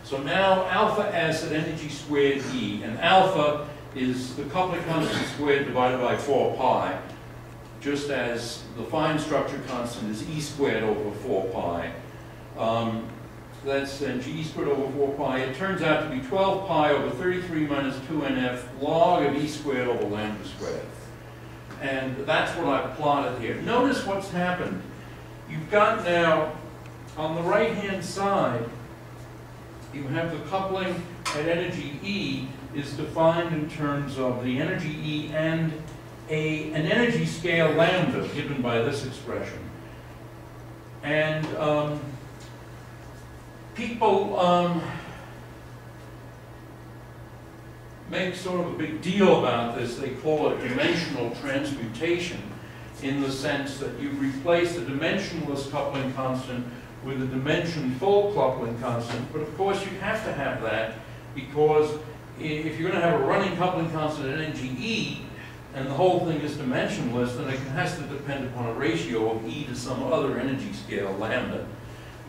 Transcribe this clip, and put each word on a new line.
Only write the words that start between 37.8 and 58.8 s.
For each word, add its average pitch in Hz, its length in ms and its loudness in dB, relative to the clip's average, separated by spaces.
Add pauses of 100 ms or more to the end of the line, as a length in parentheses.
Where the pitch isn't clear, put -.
given 143 320 -4
by - 180 2
this - 260 0
expression. - 540 -6 (1400)
And, 156 420 2 (120)
um, 151 420 2 (1800)
people, - 640 4
um, 175 420 6 (3250)
make 180 260 -2
sort 180 260 -2
of - 120 -2
a - 40 -6
big - 240 -4
deal 185 380 8
about 117 380 2
this. 120 200 -2
They 135 140 -4
call 151 400 2
it - 140 -2
dimensional 170 680 0 (100)
transmutation 147 1000 -2 (640)
in 139 180 0
the 135 80 2
sense 135 500 -2
that - 200 -6
you 143 120 -2
replace 151 640 2
the 117 60 -2
dimensionless 147 880 -2
coupling 135 440 -2
constant 127 520 -2 (380)
with 131 180 -4
a 135 40 0
dimension 135 720 0
full 202 380 6
coupling 120 460 0
constant. 120 540 -4